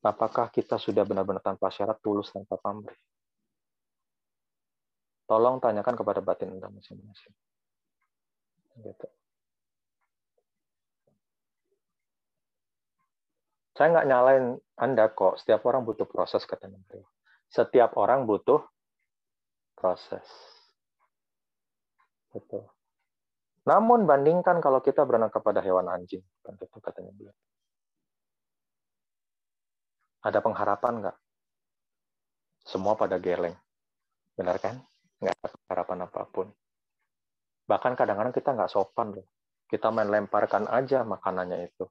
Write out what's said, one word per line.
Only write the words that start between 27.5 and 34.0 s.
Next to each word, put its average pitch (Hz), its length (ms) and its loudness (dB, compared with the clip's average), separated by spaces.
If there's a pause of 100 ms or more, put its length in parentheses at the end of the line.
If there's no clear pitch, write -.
Ada 104 160 0
pengharapan 104 520 -2 (120)
nggak? - 100 -10 (1500)
Semua 98 320 -4
pada 90 240 -2
geleng. 87 320 -4 (800)